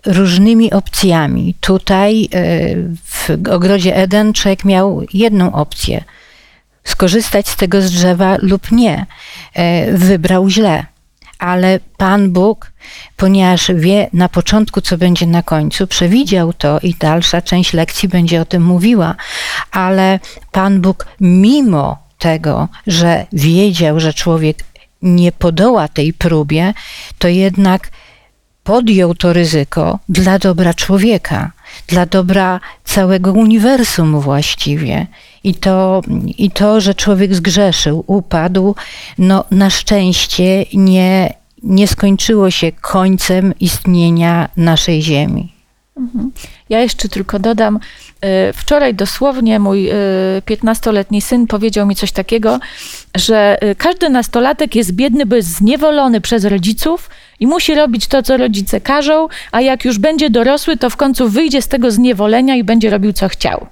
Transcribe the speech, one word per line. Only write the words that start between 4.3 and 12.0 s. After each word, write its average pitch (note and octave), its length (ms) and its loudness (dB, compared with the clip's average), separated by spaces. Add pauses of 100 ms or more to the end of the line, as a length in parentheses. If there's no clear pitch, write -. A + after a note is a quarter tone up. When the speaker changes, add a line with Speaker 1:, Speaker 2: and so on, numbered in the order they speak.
Speaker 1:
człowiek G3 320 -2
miał F#3+ 380 0 (100)
jedną G3 400 2
opcję. - 520 -4 (800)
Skorzystać G3+ 640 -2
z - 80 -4
tego G3 260 2
z F#3 80 0
drzewa F3+ 520 2
lub F#3+ 300 0
nie. A3 340 0 (480)
E, E3+ 380 0
wybrał F#3 560 2
źle. F#3+ 380 0 (520)
Ale F3+ 420 0 (160)
Pan G3 360 2